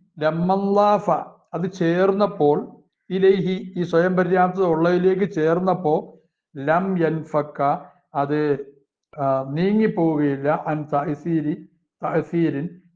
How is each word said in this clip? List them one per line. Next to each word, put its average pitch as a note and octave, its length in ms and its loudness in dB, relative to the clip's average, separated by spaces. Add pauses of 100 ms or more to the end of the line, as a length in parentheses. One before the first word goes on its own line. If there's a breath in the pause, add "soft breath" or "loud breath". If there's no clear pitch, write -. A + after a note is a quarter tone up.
(200)
ലമ്മല്ലാഫ, G3 920 2 (440)
അത് F3+ 180 -4
ചേർന്നപ്പോൾ, F3+ 1120 0 (280)
ഇലൈഹി, F#3 680 2
ഈ F3 60 0
സ്വയം F3 340 2
പര്യാപ്തത F3+ 460 2
ഉള്ളതിലേക്ക് F3+ 680 2
ചേർന്നപ്പോ, E3+ 880 0 (380)
ലം E3+ 440 0
യൻഫക്ക, D3+ 600 -2 (540 loud breath)
അത്, C#3+ 500 0 (540)
ആ, C3+ 240 0
നീങ്ങിപ്പോവുകയില്ല. D#3 1200 0
അൻ D3+ 260 -4
തഅസീരി, D3+ 760 -2 (340)
തഅസീരിൻ, D#3+ 760 -2 (140)